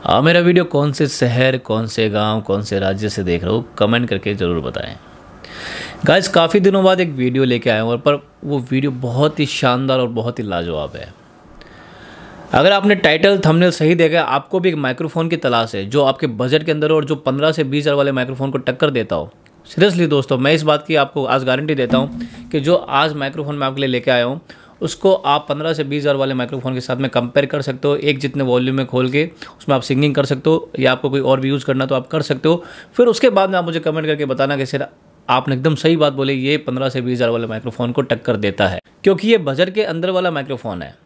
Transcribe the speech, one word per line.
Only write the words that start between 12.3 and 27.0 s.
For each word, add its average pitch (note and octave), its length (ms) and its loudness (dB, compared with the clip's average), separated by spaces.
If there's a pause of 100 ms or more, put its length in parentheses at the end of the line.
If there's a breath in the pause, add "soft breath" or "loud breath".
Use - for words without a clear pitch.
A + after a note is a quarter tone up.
अगर D3+ 180 6
आपने G3+ 260 4
टाइटल, F3 420 4
थंबनेल E3 340 4
सही D#3+ 220 4
देखा E3 220 4
है, E3 80 2
आपको - 340 -2
भी F3+ 100 2
एक D#3+ 80 -2
माइक्रोफोन D3+ 520 -2
की E3+ 80 0
तलाश A#2 380 0
है G2 100 -4
जो C#3 200 2
आपके C3+ 240 0
बजट C3 360 0
के D#3+ 60 -2
अंदर D3+ 200 0
हो D#3+ 40 4
और D3 100 2
जो D3+ 120 -2
पन्द्रह C#3 340 0
से D#3 140 -2
बीस C#3+ 180 -2
हज़ार D3 120 2
वाले C#3 180 2
माइक्रोफोन C3 380 -4
को B2+ 80 -4
टक्कर C3 320 0
देता A2+ 240 -2
हो। D#2 160 -4 (360)
सीरियसली F3 400 2
दोस्तों, C#3+ 300 0
मैं C3+ 160 2
इस D3+ 100 0
बात D3+ 240 2
की D#3+ 80 0
आपको C#3 300 0
आज B2+ 180 0
गारंटी C#3 320 0
देता B2 220 0
हूँ - 520 -6
कि D#3 100 -2
जो D#3 160 2
आज D3+ 400 0
माइक्रोफोन C#3+ 400 -6
मैं C#3 120 -2
आपके C3+ 140 -4
लिए C3+ 80 0
लेके B2 220 0
आया A#2+ 120 4
हूँ, C3+ 160 -4 (420 loud breath)
उसको F#3+ 320 2
आप D3 360 0
पन्द्रह D3+ 240 -2
से D3+ 100 -2
बीस C#3+ 180 -4
हज़ार C#3+ 140 2
वाले C3+ 180 0
माइक्रोफोन B2+ 400 -4
के B2+ 80 -4
साथ B2+ 160 -4
में C3+ 120 -2